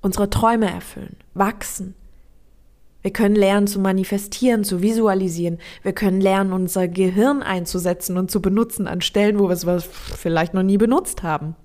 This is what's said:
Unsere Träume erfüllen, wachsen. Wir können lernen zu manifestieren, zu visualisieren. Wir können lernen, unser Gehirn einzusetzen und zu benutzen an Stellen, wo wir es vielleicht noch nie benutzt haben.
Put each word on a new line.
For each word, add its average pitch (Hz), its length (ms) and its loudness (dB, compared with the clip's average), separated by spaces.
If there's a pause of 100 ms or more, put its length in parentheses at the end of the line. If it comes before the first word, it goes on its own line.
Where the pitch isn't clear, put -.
Unsere 202 280 0
Träume 226 400 2
erfüllen, - 480 -12 (160)
wachsen. 190 640 -4 (1040)
Wir 196 100 -4
können 208 240 2
lernen 202 320 4
zu 202 120 -2
manifestieren, 202 840 0
zu 190 180 -2
visualisieren. 190 760 0 (240)
Wir 196 120 -4
können 190 280 0
lernen, 190 320 2
unser 185 340 0
Gehirn 190 540 2
einzusetzen 180 760 -4
und 185 120 -2
zu 202 120 -2
benutzen 202 460 0
an 175 140 -4
Stellen, 208 380 2
wo 196 100 4
wir 180 40 2
es 175 300 -2
vielleicht - 680 -4
noch 185 100 2
nie 196 140 4
benutzt 240 460 0
haben. 156 420 -4